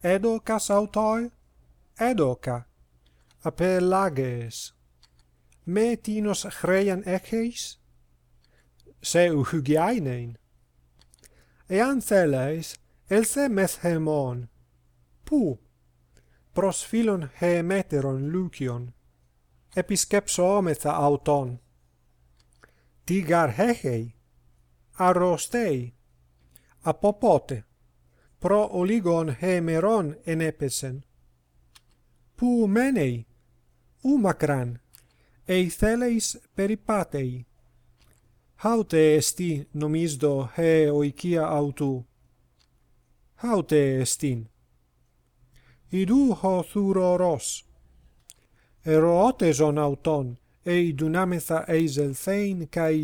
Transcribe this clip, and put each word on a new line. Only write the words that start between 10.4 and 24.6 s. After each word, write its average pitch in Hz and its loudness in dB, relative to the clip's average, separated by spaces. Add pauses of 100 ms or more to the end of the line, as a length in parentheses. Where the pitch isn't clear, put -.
Ἐὰν 247 2
θέλεις, 156 0 (320)
ἔλθε 226 2
μεθ᾿ 190 0
ἡμῶν. 151 -2 (760)
Ποῦ; 214 0 (960)
Πρός 185 -2
φίλον 202 -2
Χεεμέτερον 170 0
Λύκιον. 127 -6 (800)
Ἐπισκέψωόμεθα 175 0
αὐτόν. 131 0 (1500)
Τι 185 0
γὰρ 160 2
ἔχει; 147 0 (920)